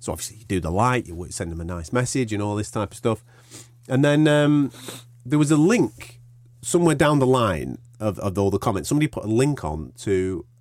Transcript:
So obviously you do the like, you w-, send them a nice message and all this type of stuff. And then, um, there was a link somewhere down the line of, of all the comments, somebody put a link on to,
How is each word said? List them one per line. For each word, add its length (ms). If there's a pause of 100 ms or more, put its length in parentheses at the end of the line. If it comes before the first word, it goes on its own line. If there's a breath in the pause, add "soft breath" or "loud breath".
So 120
obviously 240
you 80
do 160
the 100
like, 380
you 60
w-, 180
send 180
them 120
a 20
nice 260
message 440
and 80
all 140
this 140
type 200
of 80
stuff. 260 (640 loud breath)
And 160
then, 240
um, 420 (540 loud breath)
there 140
was 120
a 60
link 640 (400)
somewhere 340
down 260
the 60
line 520 (220)
of, 180
of 200
all 120
the 80
comments, 300
somebody 200
put 160
a 40
link 360
on 340
to, 460 (160)